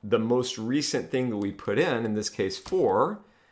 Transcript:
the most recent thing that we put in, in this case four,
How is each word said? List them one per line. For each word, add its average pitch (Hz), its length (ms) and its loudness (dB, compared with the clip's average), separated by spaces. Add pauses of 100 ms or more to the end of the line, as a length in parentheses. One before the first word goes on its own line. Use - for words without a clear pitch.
the 110 160 2
most 120 400 0
recent 131 500 -2
thing 127 220 0
that 107 60 -4
we 101 140 -2
put 104 280 -2
in, 131 260 0
in 107 80 -2
this 107 160 -2
case 95 300 -4
four, 147 640 2 (300)